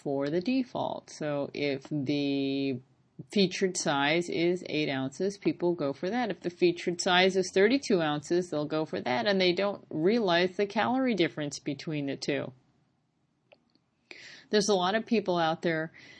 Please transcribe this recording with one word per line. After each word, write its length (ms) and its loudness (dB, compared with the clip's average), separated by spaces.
for 260 -2
the 120 0
default. 680 -4
So 440 -4
if 360 -4
the 920 -2
featured 420 2
size 540 0
is 400 0
eight 200 -2
ounces, 480 -4
people 360 0
go 180 -2
for 180 -6
that. 200 -2
If 120 -8
the 80 -6
featured 500 0
size 380 4
is 160 0
thirty-two 480 4
ounces, 480 0
they'll 160 -2
go 200 -2
for 140 -6
that, 280 -2
and 120 4
they 140 4
don't 360 -2
realize 680 2
the 80 2
calorie 500 0
difference 440 -2
between 480 -6
the 100 -4
two. 340 -4
There's 180 4
a 40 4
lot 220 2
of 100 -2
people 320 0
out 240 0
there 300 -2